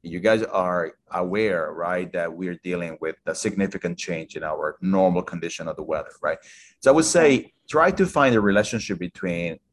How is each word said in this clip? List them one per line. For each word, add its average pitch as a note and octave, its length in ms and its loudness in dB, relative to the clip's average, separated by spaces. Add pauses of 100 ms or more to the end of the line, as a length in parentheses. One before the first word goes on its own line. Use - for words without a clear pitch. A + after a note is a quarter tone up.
You E2+ 180 -10
guys A2 240 4
are F2+ 500 -2 (180)
aware, F2+ 600 -2
right, F2 400 -4
that E2+ 200 -4
we're F2 300 -8
dealing F2 380 -6
with D#2+ 240 -6
a D#2+ 100 -4
significant F#2+ 640 -4
change D#2+ 380 -8
in D#2+ 80 -8
our D#2 380 -4
normal F#2 400 2
condition E2 460 -8
of D2+ 80 -8
the D#2 80 -10
weather, D2+ 280 -6 (100)
right? D#2+ 180 -4 (400)
So C3+ 120 4
I C#3+ 40 8
would D#3+ 100 4
say D3+ 480 4 (160)
try E3 220 4
to F#3 140 2
find C3+ 300 4
a A2 60 6
relationship G2+ 580 0
between E2+ 600 -6 (140)